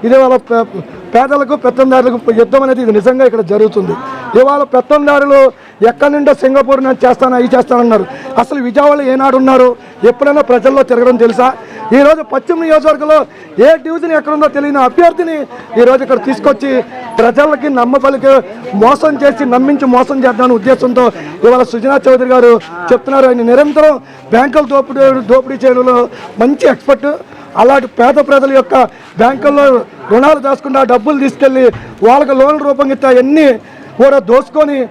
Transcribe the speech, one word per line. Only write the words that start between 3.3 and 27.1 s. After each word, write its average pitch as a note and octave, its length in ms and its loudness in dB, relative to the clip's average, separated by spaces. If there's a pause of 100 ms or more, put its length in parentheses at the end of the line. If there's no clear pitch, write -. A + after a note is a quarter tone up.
జరుగుతుంది. G#3 420 0 (460)
ఇవాళ C#4+ 220 2 (120)
పెత్తందారులు C#4+ 640 2 (500)
ఎక్కడి C#4+ 240 -2
నుండో D4 180 0 (100)
సింగపూర్ C4+ 440 0
నుంచి C4 200 -2
చేస్తాను, B3+ 320 0
అవి B3 160 0
చేస్తానన్నారు. A#3+ 500 0 (380)
అసలు C#4+ 160 -6 (100)
విజయవాడలో C#4+ 440 0
ఏనాడు C4 300 0
ఉన్నారు? C4 260 4 (420)
ఎప్పుడైనా C#4+ 400 0
ప్రజల్లో C4 400 2
తిరగడం B3 340 2
తెలుసా? A#3+ 240 0 (500)
ఈరోజు D4+ 240 2 (100)
పశ్చిమ D4 320 -4
నియోజకవర్గంలో D4+ 540 0 (480)
ఏ - 20 6 (160)
డివిజన్ E4 340 -6
ఎక్కడుందో D4+ 380 -2
తెలియని C#4+ 320 -2
అభ్యర్థిని E4 480 0 (440)
ఈరోజు B3+ 260 4
ఇక్కడ B3 200 0
తీసుకొచ్చి C4+ 440 -4 (500)
ప్రజలకి C#4+ 480 0 (100)
నమ్మబలికి C4 540 0 (500)
మోసం C#4 300 2 (100)
చేసి, C#4 200 0 (120)
నమ్మించి C4+ 400 0
మోసం B3+ 300 0
చేద్దామనే B3 340 0
ఉద్దేశంతో B3+ 460 0 (420)
ఇవాళ B3+ 160 4 (100)
సుజనా B3 240 -2 (100)
చౌదరి B3+ 280 2
గారు B3 180 6 (380)
చెప్తున్నారు. C4 400 0
ఆయన A#3+ 220 -2
నిరంతరం D4 440 2 (380)
బ్యాంకుల C#4 300 0 (100)
దోపిడీ, C4+ 260 -2 (320)
దోపిడీ C4 320 0
చేయడంలో B3+ 320 2 (460)
మంచి C#4 220 0 (100)
ఎక్స్పర్ట్. C#4 360 -2 (500)